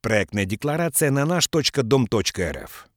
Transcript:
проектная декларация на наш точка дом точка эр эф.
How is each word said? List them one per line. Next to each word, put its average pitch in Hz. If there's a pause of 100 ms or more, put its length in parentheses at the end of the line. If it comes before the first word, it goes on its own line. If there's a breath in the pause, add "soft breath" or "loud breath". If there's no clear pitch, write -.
проектная 104
декларация 147
на 139
наш 170
точка 143
дом 120
точка 101
эр 73
эф. - (100)